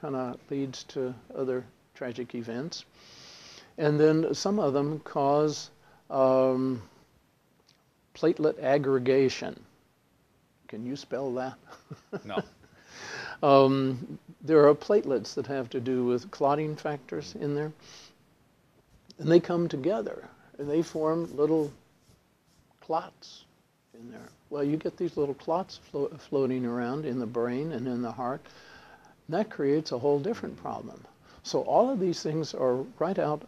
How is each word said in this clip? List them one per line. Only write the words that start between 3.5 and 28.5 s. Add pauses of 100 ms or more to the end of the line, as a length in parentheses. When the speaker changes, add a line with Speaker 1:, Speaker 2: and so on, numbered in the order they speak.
Speaker 1:
And
then
some
of
them
cause, (380)
um, (1300)
platelet
aggregation. (1080)
Can
you
spell
that? (640)
Speaker 2:
No.
Speaker 1:
<laughs> (880)
Um, (200)
there
are
platelets
that
have
to
do
with
clotting
factors
in
there. (1500)
And
they
come
together (300)
and
they
form
little (1080)
clots (500)
in
there. (200)
Well,
you
get
these
little
clots (120)
flo-,
floating
around
in
the
brain
and
in
the
heart. (840)